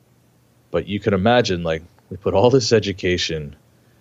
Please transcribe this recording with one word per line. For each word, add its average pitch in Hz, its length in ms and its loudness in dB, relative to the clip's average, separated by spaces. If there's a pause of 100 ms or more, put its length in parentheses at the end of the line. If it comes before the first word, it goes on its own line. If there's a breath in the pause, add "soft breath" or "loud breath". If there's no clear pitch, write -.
(720)
but 85 160 -2
you 101 120 -6
can 104 140 0
imagine, 101 500 2
like, 80 200 -4 (260)
we 92 80 -12
put 92 160 -4
all - 160 4
this 123 240 2
education. 90 840 -2 (460 soft breath)